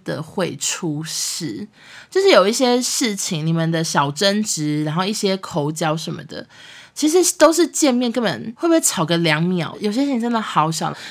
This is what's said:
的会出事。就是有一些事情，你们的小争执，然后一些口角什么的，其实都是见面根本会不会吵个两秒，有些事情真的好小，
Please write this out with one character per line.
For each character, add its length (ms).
的 180
会 360
出 460
事。 640
就 100
是 120
有 160
一 40
些 300
事 340
情， 300
你 80
们 160
的 140
小 260
争 320
执， 420
然 120
后 100
一 80
些 240
口 340
角 240
什 160
么 120
的， 240
其 120
实 300
都 160
是 140
见 260
面 180
根 120
本 340
会 100
不 40
会 100
吵 240
个 120
两 260
秒， 360
有 120
些 100
事 60
情 120
真 120
的 100
好 300
小， 220